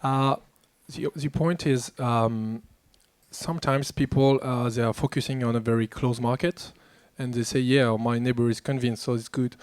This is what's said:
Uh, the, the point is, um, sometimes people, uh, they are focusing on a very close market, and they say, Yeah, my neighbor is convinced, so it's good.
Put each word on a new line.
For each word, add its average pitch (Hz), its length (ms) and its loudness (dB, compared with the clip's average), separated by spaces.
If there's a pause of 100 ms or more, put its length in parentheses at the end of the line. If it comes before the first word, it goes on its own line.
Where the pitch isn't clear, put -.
Uh, 135 340 2 (520)
the, 156 260 -6
the 147 140 -6
point 165 380 -2
is, 131 320 0
um, 113 640 0 (680)
sometimes 143 600 -2
people, 135 520 4
uh, 123 260 -2
they 117 140 -2
are 117 100 2
focusing 131 500 -2
on 117 140 0
a 117 40 2
very 113 260 2
close 123 340 -2
market, 127 520 -2 (460)
and 127 160 -6
they 120 80 -2
say, 123 180 -2
Yeah, 127 360 4
my 117 220 0
neighbor 120 320 2
is 113 100 0
convinced, 123 440 -2
so 127 100 0
it's 113 140 -4
good. 127 340 -2